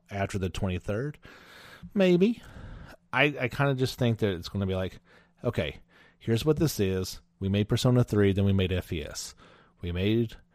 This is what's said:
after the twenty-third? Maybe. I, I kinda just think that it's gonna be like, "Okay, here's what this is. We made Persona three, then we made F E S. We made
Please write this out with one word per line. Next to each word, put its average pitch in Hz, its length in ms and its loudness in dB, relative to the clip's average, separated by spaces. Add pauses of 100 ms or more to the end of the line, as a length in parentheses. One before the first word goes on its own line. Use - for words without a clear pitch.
(100)
after 98 280 -4
the 92 120 -4
twenty-third? 104 680 -6 (760)
Maybe. 190 480 4 (680)
I, 139 280 2
I 123 80 -2
kinda 139 260 0
just 127 240 -2
think 117 200 2
that 104 120 2
it's 85 180 -6
gonna 98 180 -2
be 92 80 -2
like, 92 240 -6 (460)
"Okay, 95 320 -4 (420)
here's 113 260 -2
what 151 140 2
this 151 220 0
is. 95 400 -2 (180)
We 98 100 -4
made 101 200 0
Persona 123 340 4
three, 101 300 4
then 98 120 2
we 98 80 4
made 95 200 2
F 90 200 -4
E 78 120 -6
S. - 300 -12 (460)
We 87 120 -6
made 107 420 0 (200)